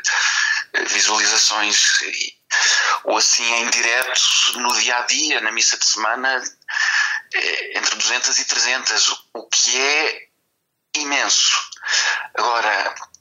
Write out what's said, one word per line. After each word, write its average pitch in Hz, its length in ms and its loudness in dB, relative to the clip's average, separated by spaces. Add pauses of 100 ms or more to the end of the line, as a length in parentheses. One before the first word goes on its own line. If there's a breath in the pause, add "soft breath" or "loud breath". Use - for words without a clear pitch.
(760 loud breath)
eh, - 120 -2
visualizações, 104 1160 2
e, - 340 -6 (680 loud breath)
ou 104 120 0
assim 113 280 2 (100)
em 117 160 -2
direto, 117 500 0 (360)
no 123 240 0
dia 123 180 0
a 123 40 0
dia, 139 380 0
na 110 120 -2
missa 113 260 2
de - 80 0
semana, 123 560 0 (920 loud breath)
eh, 85 440 -4
entre - 160 -2
duzentas 123 440 0
e - 60 0
trezentas, 127 640 0
o, - 160 -4 (100)
o 113 140 -12
que - 320 2
é 143 480 0 (680)
imenso. 143 720 0 (640 loud breath)
Agora, 107 600 0 (260)